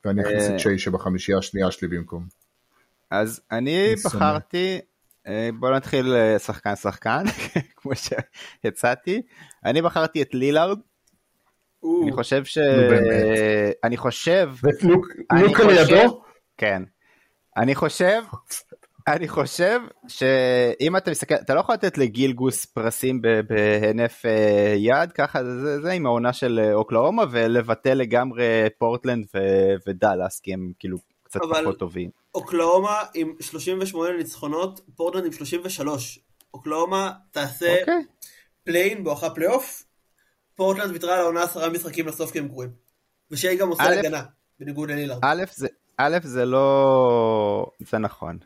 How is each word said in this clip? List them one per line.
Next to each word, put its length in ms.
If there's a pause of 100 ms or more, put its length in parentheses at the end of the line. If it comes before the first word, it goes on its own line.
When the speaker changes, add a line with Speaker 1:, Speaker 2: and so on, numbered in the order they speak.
Speaker 1:
ואני 180
אכניס 260
Speaker 2:
אה. 60
Speaker 1:
את 60
שי 180
שבחמישייה 600
השנייה 320
שלי 180
במקום. 380 (840)
Speaker 2:
אז 300 (100)
אני 400
Speaker 1:
אני 60
שונא. 180
Speaker 2:
בחרתי, 680 (460)
אה, 220 (100)
בוא 120
נתחיל, 440
אה, 240
שחקן 380
שחקן, 480 (280)
<laughs> 240
כמו 160 (720)
שיצאתי. 580 (420)
אני 180
בחרתי 400
את 120
לילארד. 440 (1040)
Speaker 3:
או. 200
Speaker 2:
אני 100
חושב 320
ש-, 140
Speaker 1:
נו, 320
באמת. 480 (460)
Speaker 2:
אני 120
חושב, 540 (120)
Speaker 1:
ואת 200
לוק-, 260 (220)
Speaker 2:
אני 120
Speaker 1:
לוקה 220
Speaker 2:
חושב, 300
Speaker 1:
לידו? 280 (340)
Speaker 2:
כן. 260 (720)
אני 180
חושב, 480 (840)
אני 200
חושב 520 (280)
שאם 880
אתה 140
מסתכל, 240
אתה 200
לא 60
יכול 140
לתת 240
לגיל 340
גוס 320
פרסים 580
ב-, 260
בהינף, 760
אה, 500
יד, 360
ככה 320
זה, 160
זה, 200
זה 120
עם 140
העונה 260
של, 320
אה, 100
אוקלאומה, 560
ולבטל 640
לגמרי 500 (340)
פורטלנד 560
ו-, 400 (120)
ודאלאס, 540
כי 120
הם 260
כאילו 200 (240)
קצת 200
Speaker 3:
אבל 200
Speaker 2:
פחות 160
טובים. 320 (240)
Speaker 3:
אוקלאומה 680 (120)
עם 260
שלושים 400
ושמונה 360
ניצחונות, 640 (160)
פורטלנד 300
עם 60
שלושים 320
ושלוש. 540 (360)
אוקלאומה 580 (180)
תעשה 500
Speaker 2:
אוקיי. 240 (600)
Speaker 3:
פליין 400
בואכה 260
פלייאוף, 540 (720)
פורטלנד 360
ויתרה 220
על 60
העונה 220
עשרה 260
משחקים 380
לסוף 260
כי 60
הם 100
גרועים. 220 (600)
ושי 260
גם 120
עושה 160
Speaker 2:
א', 100
Speaker 3:
הגנה, 280 (380)
בניגוד 300
ללילארד. 320
Speaker 2:
א', 220 (100)
זה, 120 (320)
א', 240
זה 220
לא... 1200 (140)
זה 180
נכון. 460